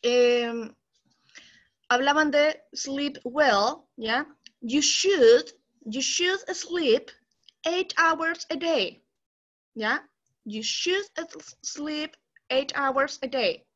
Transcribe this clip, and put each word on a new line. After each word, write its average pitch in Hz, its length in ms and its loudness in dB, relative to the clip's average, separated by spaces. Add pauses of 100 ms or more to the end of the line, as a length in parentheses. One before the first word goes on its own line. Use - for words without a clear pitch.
Em, 240 680 2 (1120)
hablaban 277 440 2
de 294 400 2
sleep 277 500 -6
well, 247 640 2 (100)
¿ya? 240 300 -4 (340)
You 247 200 0
should, 285 720 4 (300)
you 220 180 -8
should 359 400 -2 (120)
sleep 330 600 -2 (520)
eight 359 320 -4
hours 330 540 0
a 320 60 -4
day, 262 500 -2 (680)
¿ya? 226 280 -4 (400)
You 220 200 -10
should 381 500 -4
s-, - 480 -12
sleep 302 540 -8 (320)
eight 269 260 -2
hours 269 480 -2
a 262 60 -8
day 226 360 -2 (120)